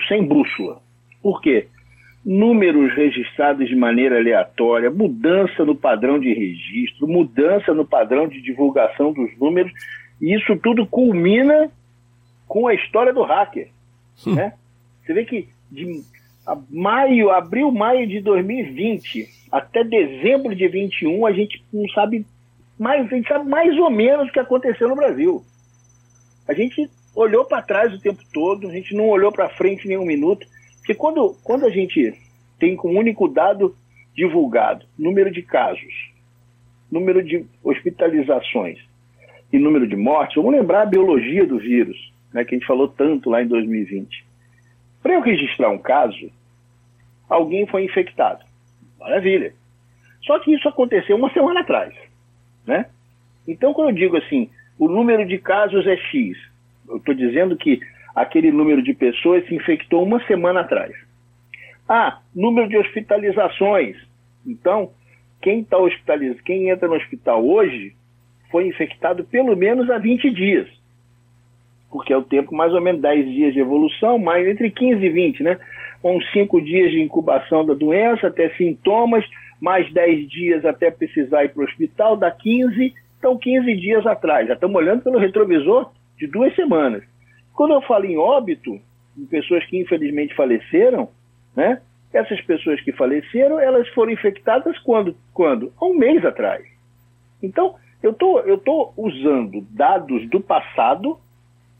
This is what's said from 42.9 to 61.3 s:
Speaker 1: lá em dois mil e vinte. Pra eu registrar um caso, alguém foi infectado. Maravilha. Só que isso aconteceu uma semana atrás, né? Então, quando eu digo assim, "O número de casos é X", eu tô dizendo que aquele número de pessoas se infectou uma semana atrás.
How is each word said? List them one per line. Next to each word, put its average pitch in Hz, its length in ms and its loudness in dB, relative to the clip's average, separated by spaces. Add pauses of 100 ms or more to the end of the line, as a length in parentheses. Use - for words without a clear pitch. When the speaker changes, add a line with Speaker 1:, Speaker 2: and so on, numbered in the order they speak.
Speaker 1:
lá 117 120 2
em 120 60 -2
dois 117 200 0
mil 110 140 -4
e 101 40 -6
vinte. 98 380 -12 (800)
Pra 359 120 0
eu 349 80 2
registrar 143 480 -2
um 101 80 -2
caso, 123 520 -2 (960)
alguém 170 400 0
foi 190 160 -4
infectado. - 600 -2 (560)
Maravilha. 180 540 -2 (720)
Só 302 160 0
que 302 140 2
isso 294 140 0
aconteceu 240 480 0
uma 262 160 -2
semana 349 300 0
atrás, 139 340 -4 (720)
né? 151 200 -2 (600)
Então, 254 260 -2
quando 311 160 0
eu 220 60 0
digo 170 220 0
assim, 131 320 -2 (280)
"O 156 100 2
número 214 380 2
de 180 120 -4
casos 190 500 0
é 190 100 2
X", 117 400 -4 (500)
eu 120 120 -10
tô 143 140 -2
dizendo 135 420 0
que 143 240 0 (340)
aquele 156 380 2
número 147 320 2
de 131 100 -2
pessoas 170 540 0
se 170 80 -4
infectou 170 480 0
uma 233 220 -2
semana 180 360 0
atrás. - 320 -4 (920)